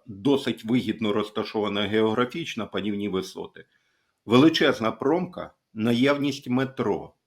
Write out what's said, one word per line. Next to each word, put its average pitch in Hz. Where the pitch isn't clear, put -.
досить 113
вигідно 107
розташоване 104
географічно, 110
панівні 101
висоти. 90
Величезна 127
промка, 139
наявність 135
метро, 123